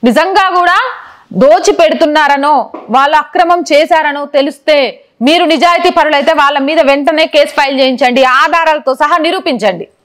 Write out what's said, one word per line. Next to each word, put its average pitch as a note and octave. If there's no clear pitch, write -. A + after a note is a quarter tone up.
నిజంగా F4+
కూడా F4+
దోచిపెడుతున్నారనో, D4
వాళ్ళు C#4
అక్రమం F4
చేశారనో D4+
తెలిస్తే, C#4+
మీరు E4
నిజాయితీ E4+
పరులైతే D4+
వాళ్ళ D4
మీద C#4+
వెంటనే D4
కేసు D4
ఫైల్ C#4
చేయించండి, C4
ఆధారాలతో D4+
సహా D4+
నిరూపించండి. C#4